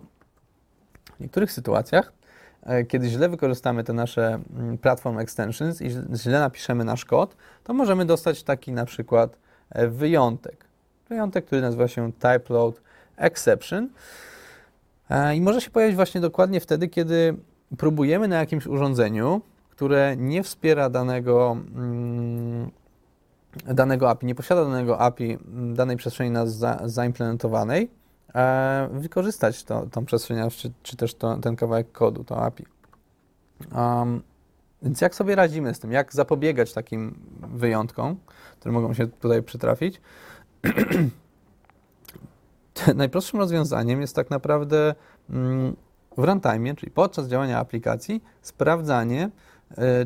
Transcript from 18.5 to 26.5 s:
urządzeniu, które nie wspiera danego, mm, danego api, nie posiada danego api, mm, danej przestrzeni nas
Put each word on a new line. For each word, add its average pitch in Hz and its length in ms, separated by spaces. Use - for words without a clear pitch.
urządzeniu, 135 720
które 139 480
nie 143 260
wspiera 147 460
danego, 123 680
mm, 120 960
danego 131 440
api, 117 160
nie 123 100
posiada 165 300
danego 127 340
api, 120 320
mm, 120 440
danej 123 220
przestrzeni 120 340
nas 113 240